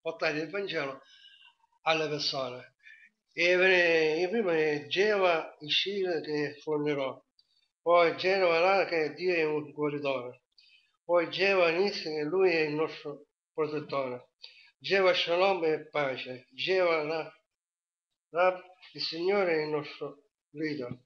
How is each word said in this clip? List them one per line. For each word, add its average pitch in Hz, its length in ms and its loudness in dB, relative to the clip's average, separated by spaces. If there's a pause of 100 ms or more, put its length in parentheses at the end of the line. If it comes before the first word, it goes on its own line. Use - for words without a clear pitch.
portare 160 380 -4
il 156 120 -6
Vangelo 160 500 -6 (800)
alle 160 260 0
persone. 135 680 -6 (580)
E 175 240 2
venne, 170 640 4
il 180 80 0
primo 202 220 0
è 156 360 0
Geova, 185 760 0
il 151 100 -10
Sciro 185 500 -2
che 147 400 -4
fornirò, 147 600 -2 (600)
poi 170 360 4
Geova 180 420 2
là 185 280 4
che 156 280 -2
Dio 175 200 0
è 160 100 2
un 151 260 -2
guaritore, 143 720 -4 (680)
poi 170 180 2
Geova 175 420 2
Nissi 196 340 -2
che 151 180 -4
Lui 180 300 2
è 165 80 2
il 151 140 0
nostro 151 520 -6 (260)
protettore, 143 760 -4 (500)
Geova 180 340 2
Shalom 180 520 2
è 156 240 -2
pace, 127 640 -6
Geova 165 500 0
Ra-, 160 320 -6 (960)
Rab, 180 320 0 (300)
il 143 80 -12
Signore 175 540 0
è 156 100 0
il 151 60 -4
nostro 147 560 -8 (240)
leader 131 560 -8